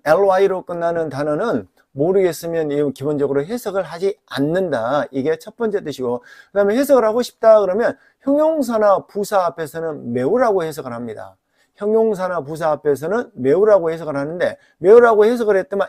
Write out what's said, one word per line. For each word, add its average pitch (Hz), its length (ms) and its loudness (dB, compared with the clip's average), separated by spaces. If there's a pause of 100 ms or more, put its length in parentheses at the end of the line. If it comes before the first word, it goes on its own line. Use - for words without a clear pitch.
엘와이로 190 580 2
끝나는 170 460 -4
단어는 151 580 -4 (240)
모르겠으면 165 800 0
이 143 220 -2
기본적으로 139 500 -2
해석을 196 400 -6
하지 170 340 -6 (100)
않는다. 139 840 -2
이게 139 280 -4
첫 - 180 -20
번째 208 260 -4
뜻이고, 123 360 -6
그 - 380 -12
다음에 202 200 2
해석을 269 260 4
하고 220 180 0
싶다 220 400 4
그러면 196 360 -2 (240)
형용사나 240 880 2
부사 202 380 -2
앞에서는 156 680 -8
매우라고 190 500 2
해석을 143 300 -8
합니다. 107 440 -12 (400)
형용사나 202 640 -2
부사 156 300 -4
앞에서는 151 640 -2
매우라고 165 580 2
해석을 160 240 -8
하는데 147 420 -4 (220)
매우라고 214 460 6
해석을 220 320 2
했더만 190 320 -4